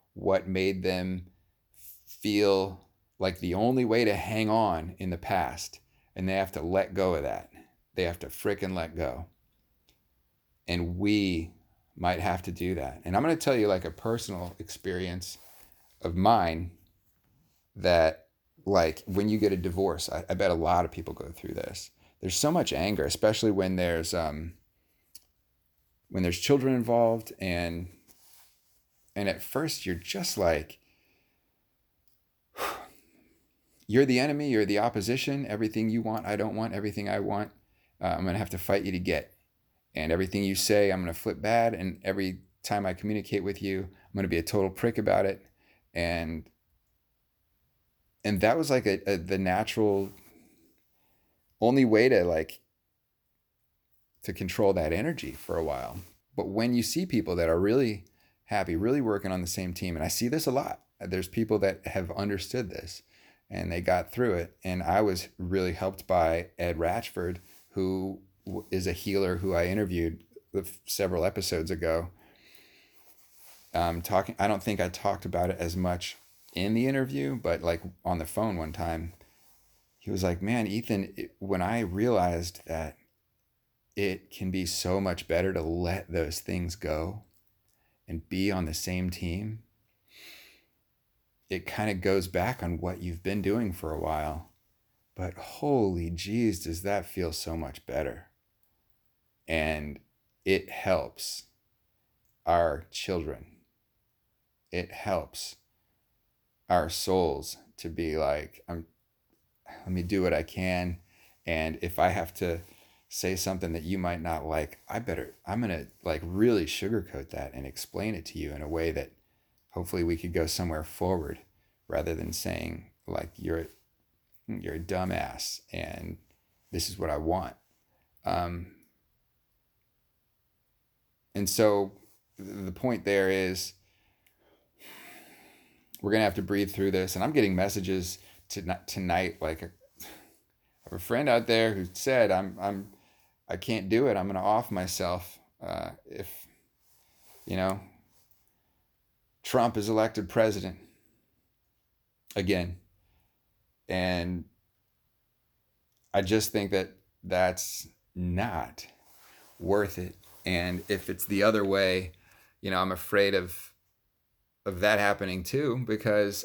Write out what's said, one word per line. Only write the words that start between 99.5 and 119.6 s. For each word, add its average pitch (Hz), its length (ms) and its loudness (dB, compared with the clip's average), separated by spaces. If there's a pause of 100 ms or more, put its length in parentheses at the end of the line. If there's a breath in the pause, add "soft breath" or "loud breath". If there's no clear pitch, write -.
it 95 240 2
helps - 800 -4 (960)
our 82 460 2
children. 78 640 -6 (1120)
It 87 200 -4
helps - 640 -4 (1120)
our 85 200 4
souls 82 680 0 (200)
to 85 120 -10
be 78 280 -4
like, 76 500 -2
"I'm, 85 180 -8 (800)
let - 260 -10
me 92 120 0
do 95 180 0
what 87 120 2
I 78 100 2
can. 90 560 -2 (460 soft breath)
And 80 360 -2
if 87 160 -6
I 90 120 6
have 87 260 -2
to 85 240 -2 (480 soft breath)
say 92 300 -2
something 92 340 -2
that 80 120 -4
you 90 140 -2
might 87 240 -2
not 80 240 -4
like, 78 340 -2 (100)
I 104 100 -4
better, 95 360 -6 (100)
I'm 104 160 -2
gonna, 85 260 -2 (160)
like, 78 220 -2
really 98 400 4
sugarcoat 95 640 -4
that 69 240 -10
and 67 120 -10
explain 98 500 -6
it 82 120 -10
to - 120 -10
you 73 120 -6
in 73 100 -10
a 76 60 -8
way 82 240 0
that 73 220 -6 (560)